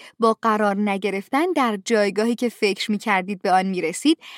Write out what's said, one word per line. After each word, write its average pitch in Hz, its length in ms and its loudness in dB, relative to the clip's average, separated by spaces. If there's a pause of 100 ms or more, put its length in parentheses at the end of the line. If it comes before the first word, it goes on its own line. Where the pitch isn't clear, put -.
(180)
با 220 240 2
قرار 214 340 0
نگرفتن 202 760 -2
در 240 320 0
جایگاهی 214 500 2
که 240 140 -2
فکر 202 420 -2
می‌کردید 196 520 -2
به 190 100 0
آن 185 140 4
می‌رسید، 180 520 0 (200)